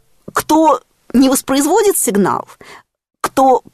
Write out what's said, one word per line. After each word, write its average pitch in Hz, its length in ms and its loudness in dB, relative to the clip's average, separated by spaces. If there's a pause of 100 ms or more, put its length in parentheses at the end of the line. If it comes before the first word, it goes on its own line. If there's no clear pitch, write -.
(320)
кто 320 500 0 (320)
не 262 160 4
воспроизводит 294 680 0
сигнал, 190 500 -2 (760)
кто 262 420 0 (100)